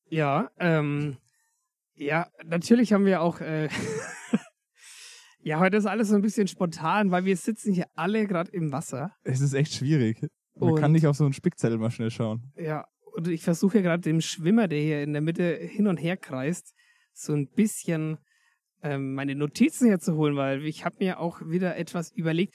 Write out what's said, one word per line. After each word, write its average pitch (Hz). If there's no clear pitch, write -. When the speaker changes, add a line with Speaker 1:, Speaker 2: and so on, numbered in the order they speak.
Speaker 1:
Ja, 156
ähm, 147
ja, 156
natürlich 196
haben 196
wir 185
auch, 170
äh, 156
<laughs> -
ja, 156
heute 190
ist 208
alles 208
so 214
ein 202
bisschen 202
spontan, 175
weil 180
wir 190
sitzen 214
hier 175
alle 208
grad 180
im 160
Wasser. 139
Speaker 2:
Es 131
ist 139
echt 143
schwierig. 131
Man -
Speaker 1:
Und 156
Speaker 2:
kann 143
nicht 160
auf 147
so 151
einen 139
Spickzettel 117
mal 113
schnell 113
schauen. 113
Speaker 1:
Ja, 151
und 165
ich 170
versuche 180
hier -
grad 175
dem 160
Schwimmer, 196
der 151
hier 147
in 147
der 147
Mitte 170
hin 180
und 180
her 165
kreist, 143
so -
ein 143
bisschen, 160
ähm, 135
meine 139
Notizen 214
herzuholen, 156
weil 135
ich 151
hab 175
mir 185
auch 165
wieder 170
etwas 170
überlegt. 165